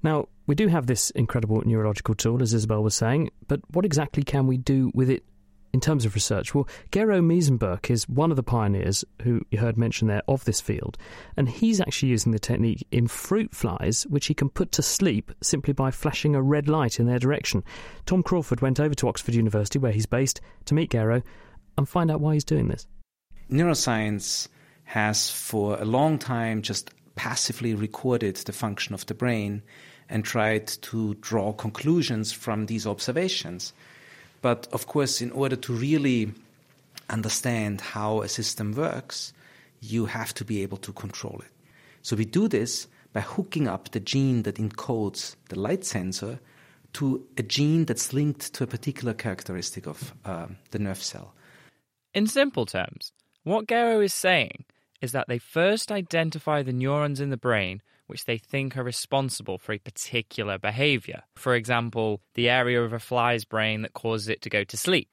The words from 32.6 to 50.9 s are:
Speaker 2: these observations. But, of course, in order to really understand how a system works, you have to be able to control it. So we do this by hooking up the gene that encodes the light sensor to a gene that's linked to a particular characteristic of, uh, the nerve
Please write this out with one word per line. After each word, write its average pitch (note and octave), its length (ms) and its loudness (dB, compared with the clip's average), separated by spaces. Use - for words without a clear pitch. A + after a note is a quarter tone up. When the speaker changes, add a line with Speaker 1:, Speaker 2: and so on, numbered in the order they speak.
Speaker 2:
these G#2+ 220 -4
observations. A2 880 -4
But, A#2+ 320 0
of - 140 -6
course, C#3+ 340 -2
in B2 120 -6
order C3+ 240 0
to B2 160 -8
really B2 600 0
understand G#2+ 720 -2
how G#2+ 400 -2
a G#2 80 -4
system G#2+ 440 -4
works, - 600 -6
you A2 260 -2
have A2+ 280 -6
to A#2 100 -8
be G#2+ 180 -4
able G2 160 -6
to - 140 -14
control - 520 -12
it. - 60 -20
So - 120 -2
we A2 100 0
do F3 220 2
this A#2+ 400 0
by G#2 100 -4
hooking - 440 -2
up F#2+ 240 -6
the A2+ 100 -4
gene B2+ 440 2
that G2+ 120 -4
encodes G#2+ 800 -4
the F2+ 100 -6
light C#3 260 -2
sensor G2 540 -6
to C3 320 -2
a B2 60 -4
gene D3 420 4
that's - 280 -4
linked D3 420 -2
to C3+ 100 -2
a A#2 40 -6
particular B2 440 -4
characteristic F#2 760 -6
of, - 280 -12
uh, E2+ 220 -6
the A2 80 -6
nerve G2 240 -4